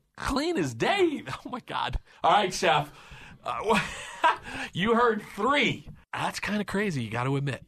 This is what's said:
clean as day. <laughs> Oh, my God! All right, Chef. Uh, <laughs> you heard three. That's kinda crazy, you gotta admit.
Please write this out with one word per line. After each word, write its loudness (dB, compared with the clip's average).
clean -2
as 0
day. 2
<laughs> -10
Oh, -12
my -8
God! -4
All 4
right, 4
Chef. 2
Uh, 0
<laughs> -4
you 2
heard 4
three. 0
That's -4
kinda -2
crazy, -2
you -6
gotta -2
admit. -4